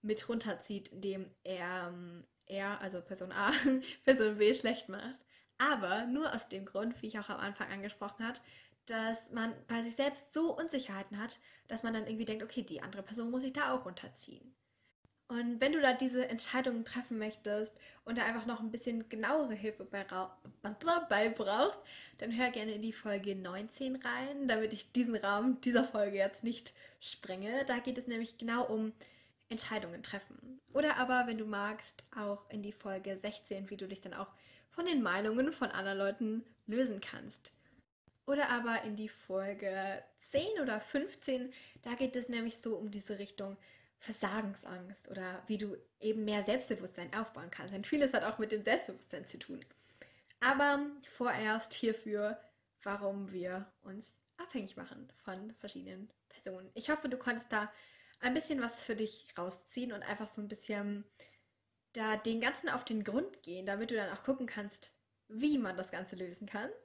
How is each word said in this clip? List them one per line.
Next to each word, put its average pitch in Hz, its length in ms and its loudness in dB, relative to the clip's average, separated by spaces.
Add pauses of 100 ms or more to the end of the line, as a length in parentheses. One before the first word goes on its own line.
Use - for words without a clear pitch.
mit 214 260 0
runterzieht, 214 600 -2
indem 190 420 -4 (140)
er, 180 440 -2
ähm, 175 360 -10 (220)
er, 196 340 -2
also 185 220 -4
Person 185 300 -6
A, 202 200 4 (260)
<laughs> - 260 -8
Person 214 340 8
B 214 160 10
schlecht - 340 0
macht. 208 360 -8 (340)
Aber 226 480 4
nur 285 280 2
aus - 140 -4
dem 190 160 -6
Grund, 220 380 -2
wie 220 40 -6
ich 220 120 -6
auch 202 100 -6
am - 120 -4
Anfang 202 280 -4
angesprochen 208 580 -6
hat, 254 140 -4 (460)
dass 226 440 -2
man 226 240 0 (140)
bei 233 140 0
sich 233 120 -4
selbst 285 380 0
so 320 240 4
Unsicherheiten 208 600 -2
hat, 226 200 -4 (300)
dass 226 140 -4
man 226 100 0
dann 220 140 0
irgendwie 220 180 -2
denkt, 220 180 -2
„Okay, 226 200 -4
die - 200 -6
andere 196 200 -8
Person 233 280 -4
muss 254 120 2
sich 262 100 -2
da 269 220 2
auch 254 100 0
runterziehen.“ - 720 -12 (760)
Und 240 320 0
wenn 277 120 6
du 320 80 6
da 262 120 8
diese 254 360 2
Entscheidungen 233 560 2
treffen 240 320 -4
möchtest 214 600 -2 (260)
und 233 140 0
da 233 60 4
einfach 226 220 0
noch 233 120 0
ein 220 140 -2
bisschen 233 360 -2
genauere 233 460 2
Hilfe 208 300 -4
bei 196 180 -4
Ra-, 185 340 -4 (720)
bei 214 200 6
brauchst, 226 500 4 (400)
dann 226 180 -2
hör 247 140 4
gerne 220 220 -2
in 214 100 -4
die 220 100 -2
Folge 202 440 -2
neunzehn 202 580 -4
rein, 262 540 -2
damit 220 240 4
ich - 180 -6
diesen 240 240 4
Rahmen 208 460 4
dieser 247 240 6
Folge 202 320 2
jetzt 196 260 2
nicht - 320 -2 (240)
sprenge. 208 680 -4
Da 262 140 2
geht 247 180 -2
es 247 120 -6
nämlich 226 300 -4
genau 233 280 2
um 220 260 2 (560)
Entscheidungen 208 540 -2
treffen. - 560 -10 (140)
Oder 294 240 6
aber, 247 320 4
wenn 220 100 -2
du 220 80 -2
magst, 214 580 -4 (120)
auch 202 340 -4
in 214 120 -6
die 208 100 -6
Folge 190 460 -6
sechzehn, 196 520 -6
wie 202 60 -8
du 190 100 -8
dich 190 140 -8
dann 180 140 -12
auch 196 180 -6 (380)
von 339 140 -2
den 330 160 6
Meinungen 214 520 4
von 240 180 0
anderen 196 280 0
Leuten 214 460 2 (220)
lösen 220 340 2
kannst. - 520 -10 (760)
Oder 277 240 4
aber 233 320 2
in 214 140 -4
die 214 120 -4
Folge 196 920 -2 (180)
zehn 359 400 0
oder 226 200 0
fünfzehn, 262 720 -2 (300)
da 240 120 -4
geht 254 220 0
es 247 120 -2
nämlich 233 300 -2
so 226 180 -2
um 214 140 -4
diese 202 300 -6
Richtung 196 360 -8 (440)
Versagensangst 196 1120 -4
oder 185 360 -6
wie 214 120 0
du 202 180 -4 (240)
eben 220 240 2
mehr 208 200 2
Selbstbewusstsein 190 680 0
aufbauen 196 380 -4
kannst. 185 240 -8
Denn 196 100 -4
vieles 285 300 6
hat 220 100 6
auch 214 140 0
mit 214 120 0
dem 214 120 0
Selbstbewusstsein - 640 0
zu - 120 -10
tun. - 260 -10 (760)
Aber 285 400 6 (260)
vorerst 226 680 0
hierfür, 214 640 0 (420)
warum 196 480 -2
wir 185 360 -4 (160)
uns 196 320 -14 (240)
abhängig 247 380 -8
machen - 360 -14 (100)
von 196 340 -8
verschiedenen 185 520 -12 (220)
Personen. 190 440 -12
Ich 226 140 -8
hoffe, 302 220 0
du 254 80 -2
konntest 233 340 -2
da 214 180 2 (500)
ein 247 120 2
bisschen 294 300 2
was 233 200 -2
für 226 140 0
dich 214 400 -4
rausziehen 202 560 -4
und 202 100 -6
einfach 208 260 -4
so - 120 -8
ein 208 80 -6
bisschen 202 560 -4 (880)
da 220 240 2
den 226 240 2
Ganzen 277 300 2
auf - 160 0
den 214 180 0
Grund 254 380 0
gehen, 180 240 -6
damit 208 240 -2
du 233 60 0
dann 202 200 -2
auch - 60 -12
gucken 262 240 0
kannst, - 480 -8 (340)
wie 269 300 4
man 190 180 0
das 185 140 -4
Ganze 185 260 -6
lösen 180 300 -8
kann. 214 240 -2 (140)